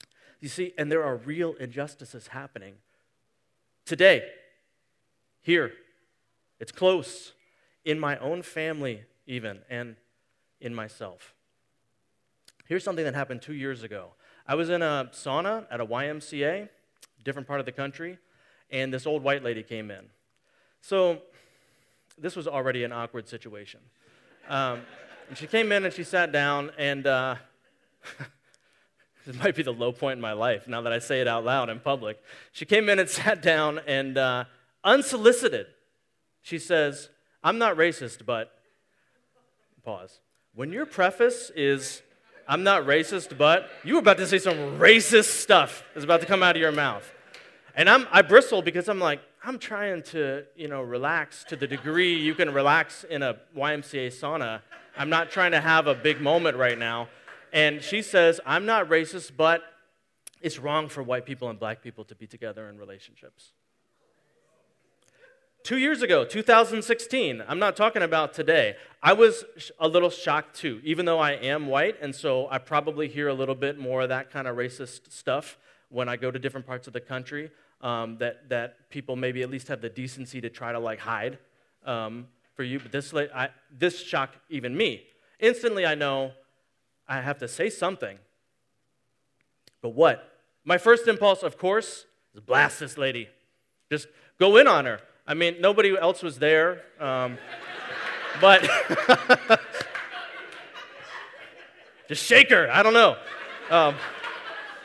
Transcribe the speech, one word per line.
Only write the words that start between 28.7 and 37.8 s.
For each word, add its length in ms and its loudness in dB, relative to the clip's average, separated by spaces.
this 100 -18
might 200 -2
be 60 -4
the 100 -4
low 200 -4
point 260 -6
in 20 -12
my 140 -6
life 340 -2
now 140 -8
that 100 -4
I 80 -2
say 200 -4
it 60 0
out 180 -2
loud 240 -2
in 120 -10
public. 420 -6
She 120 -14
came 240 2
in 120 4
and 100 0
<laughs> 120 -6
sat 200 0
down, 440 2
and, 300 -2
uh, 280 0
unsolicited, 840 4
she 160 -10
says, 500 -2
"I'm 140 2
not 220 0
racist, 480 -2